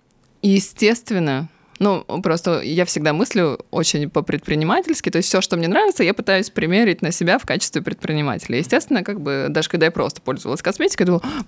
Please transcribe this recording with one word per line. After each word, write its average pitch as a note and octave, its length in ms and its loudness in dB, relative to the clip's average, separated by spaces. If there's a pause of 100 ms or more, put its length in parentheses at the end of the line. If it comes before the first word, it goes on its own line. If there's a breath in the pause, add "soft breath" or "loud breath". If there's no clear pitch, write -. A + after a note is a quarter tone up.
(420)
естественно, F#3+ 1080 0 (300 soft breath)
ну, G3 240 2 (200)
просто E3+ 400 0
я E3 220 0
всегда D3+ 280 0
мыслю F3 460 0 (100)
очень D3 400 0
по-предпринимательски, F3 1000 -2
то E3+ 80 0
есть - 100 0
все, - 120 2
что - 160 -2
мне E3 100 0
нравится, E4 360 2
я E3+ 120 2
пытаюсь F#3+ 340 0
примерить F#3 540 2
на D#3+ 80 0
себя F3+ 260 2
в - 80 -4
качестве - 380 -2
предпринимателя. D3 720 -2
Естественно, G3+ 460 0
как G3+ 180 -6
бы, C#3+ 280 -2
даже D3+ 200 0
когда E3 160 2
я E3 60 4
просто - 280 -4
пользовалась - 440 -6
косметикой, - 400 0
я - 20 4
думала: F3 180 2 (240 loud breath)